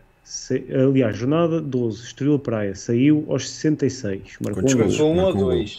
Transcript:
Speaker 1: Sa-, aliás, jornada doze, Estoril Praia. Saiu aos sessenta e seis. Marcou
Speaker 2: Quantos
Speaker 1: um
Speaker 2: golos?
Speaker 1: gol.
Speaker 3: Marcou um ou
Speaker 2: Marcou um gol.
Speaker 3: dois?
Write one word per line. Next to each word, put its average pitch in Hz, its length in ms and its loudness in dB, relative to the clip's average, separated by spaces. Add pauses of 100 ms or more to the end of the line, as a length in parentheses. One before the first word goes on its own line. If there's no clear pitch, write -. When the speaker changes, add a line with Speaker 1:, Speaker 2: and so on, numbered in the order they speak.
(220)
Speaker 1:
Sa-, - 320 -8
aliás, 131 600 2
jornada 160 440 0
doze, 123 440 -4
Estoril 143 340 0
Praia. 107 380 -4
Saiu 143 520 2
aos 135 220 -4
sessenta 151 360 0
e 123 40 2
seis. - 500 -8
Marcou 104 220 -4
Speaker 2:
Quantos 135 120 4
Speaker 1:
um 123 40 2
Speaker 2:
golos? 101 200 2
Speaker 1:
gol. 156 160 4
Speaker 3:
Marcou - 0 -
um 175 40 2
ou 190 140 2
Speaker 2:
Marcou 98 100 2
um - 40 2
gol. 95 100 2
Speaker 3:
dois? - 220 -4